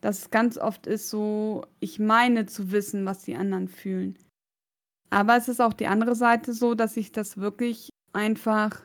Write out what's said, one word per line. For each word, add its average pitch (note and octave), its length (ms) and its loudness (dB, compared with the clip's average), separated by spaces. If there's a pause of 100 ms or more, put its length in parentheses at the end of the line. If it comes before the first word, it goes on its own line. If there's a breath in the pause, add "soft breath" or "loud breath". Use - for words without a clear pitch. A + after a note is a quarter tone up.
dass - 180 -2
es - 120 -16
ganz A3+ 260 2
oft - 300 -4
ist G#3+ 220 -4
so, G#3+ 560 -4 (140)
ich - 200 -10
meine A3+ 480 4
zu F#3+ 240 -8
wissen, G3+ 340 -2
was F#3+ 180 -4
die - 120 -8
anderen F#3 320 -2
fühlen. F#3 500 -6 (960)
Aber G3+ 240 4
es A#3+ 120 2
ist B3 120 -4
auch A#3 140 4
die - 140 -4
andere A3+ 280 2
Seite A#3 380 2
so, A#3+ 200 2
dass A3+ 240 0
ich G#3 140 -6
das G#3 260 -6
wirklich G#3+ 520 -4 (240)
einfach G#3+ 720 0